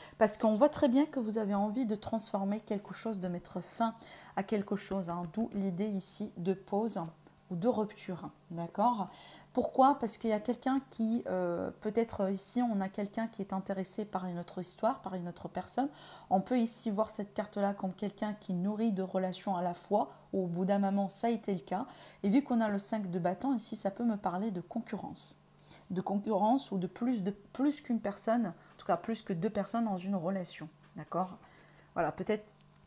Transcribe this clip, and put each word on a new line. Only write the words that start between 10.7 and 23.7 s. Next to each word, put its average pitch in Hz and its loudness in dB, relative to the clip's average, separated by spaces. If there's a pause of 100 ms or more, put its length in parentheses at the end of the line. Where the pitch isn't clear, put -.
qui, 226 0
euh, 180 0 (100)
peut-être 214 0
ici, 196 -2
on 226 2
a 190 -2
quelqu'un 208 -4
qui - -10
est 196 -4
intéressé 190 -4
par 185 -6
une 175 -4
autre 175 -8
histoire, 226 -2
par 185 -8
une 175 -4
autre - -10
personne. - -2 (400)
On 196 4
peut 247 2
ici 226 0
voir 214 2
cette 208 -6
carte-là 202 0
comme 190 -2
quelqu'un 208 -4
qui 185 -2
nourrit 208 2
deux 190 2
relations 185 0
à 175 0
la 180 0
fois, 208 0 (220)
ou 196 2
au 180 0
bout 175 0
d'un 202 4
moment, 196 4
ça 233 0
a - 4
été 208 0
le 170 -4
cas. 196 -4 (380)
Et 202 4
vu 262 6
qu'on 240 2
a 220 4
le 202 0
cinq 202 -2
de 185 0
bâton, 190 2
ici, 220 -4